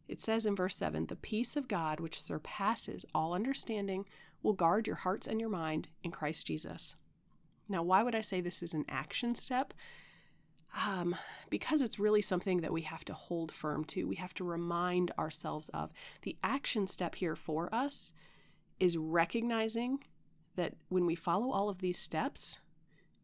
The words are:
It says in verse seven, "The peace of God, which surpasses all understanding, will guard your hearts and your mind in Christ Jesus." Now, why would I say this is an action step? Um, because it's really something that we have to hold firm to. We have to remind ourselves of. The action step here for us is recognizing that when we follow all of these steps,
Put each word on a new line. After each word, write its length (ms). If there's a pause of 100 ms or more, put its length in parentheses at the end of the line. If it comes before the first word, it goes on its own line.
It 120
says 260
in 100
verse 200
seven, 300
"The 100
peace 400
of 120
God, 320
which 200
surpasses 880 (100)
all 180
understanding, 720 (380)
will 100
guard 340
your 100
hearts 300
and 120
your 100
mind 380 (160)
in 80
Christ 360
Jesus." 480 (760)
Now, 140
why 200
would 120
I 60
say 200
this 200
is 120
an 160
action 460
step? 380 (1120)
Um, 300 (340)
because 320
it's 180
really 220
something 400
that 120
we 100
have 220
to 80
hold 380
firm 340
to. 200
We 100
have 200
to 80
remind 720
ourselves 520
of. 240 (300)
The 200
action 440
step 280
here 200
for 380
us 400 (680)
is 180
recognizing 1040 (520)
that 200 (140)
when 160
we 100
follow 360
all 180
of 100
these 200
steps, 600 (640)